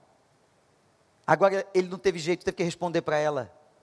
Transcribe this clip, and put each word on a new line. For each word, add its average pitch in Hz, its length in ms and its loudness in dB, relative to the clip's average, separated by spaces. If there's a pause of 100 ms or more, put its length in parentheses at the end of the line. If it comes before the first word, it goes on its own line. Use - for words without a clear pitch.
(1300)
Agora 185 480 4
ele 185 140 2
não 185 100 -10
teve 175 200 0
jeito, 165 260 -4
teve 190 120 -4
que 190 60 -4
responder 170 400 -4
pra 151 160 0
ela. 147 340 -2 (300)